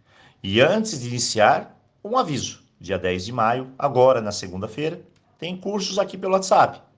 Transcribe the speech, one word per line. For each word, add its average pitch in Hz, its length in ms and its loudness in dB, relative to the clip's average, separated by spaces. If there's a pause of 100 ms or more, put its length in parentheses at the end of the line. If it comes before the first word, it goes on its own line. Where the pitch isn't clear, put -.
(420)
E 98 180 2
antes 180 400 2
de 120 80 -8
iniciar, 120 720 2 (240)
um 226 140 -2
aviso. 151 440 -4 (160)
Dia 92 200 -6
dez 92 260 -2
de 117 80 -10
maio, 127 460 -2
agora 127 420 4
na 107 100 -6
segunda-feira, 110 680 -8 (380)
tem 180 180 -8
cursos 196 420 -6
aqui 190 200 -2
pelo 190 160 -2
WhatsApp. 170 480 2 (160)